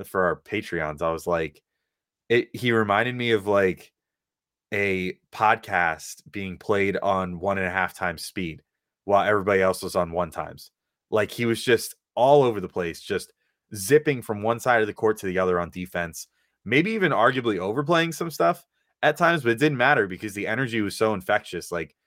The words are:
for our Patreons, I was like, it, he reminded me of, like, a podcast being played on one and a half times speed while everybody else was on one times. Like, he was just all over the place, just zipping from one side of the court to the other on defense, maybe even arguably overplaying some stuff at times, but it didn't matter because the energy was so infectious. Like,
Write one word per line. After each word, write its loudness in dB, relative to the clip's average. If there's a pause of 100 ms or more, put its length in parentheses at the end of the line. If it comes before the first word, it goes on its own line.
for -2
our 2
Patreons, -6
I 0
was -6
like, -4 (640)
it, 2
he -2
reminded 2
me 0
of, 0
like, 0 (840)
a -2 (140)
podcast 0 (100)
being -10
played 0
on -2
one -2
and -2
a -2
half -2
times -6
speed -8 (420)
while 4
everybody 2
else 0
was -8
on -2
one -2
times. -12 (400)
Like, 0
he -4
was 0
just 2 (200)
all 6
over 2
the -6
place, -6
just -6 (400)
zipping 2
from -6
one 0
side 2
of 2
the -6
court 0
to -10
the -2
other 2
on -4
defense, -8 (380)
maybe 2
even 0
arguably 2
overplaying 0
some -6
stuff 0 (360)
at 2
times, 2
but 2
it 0
didn't 2
matter 4
because -10
the -6
energy -2
was -2
so 2
infectious. -4
Like, -6 (120)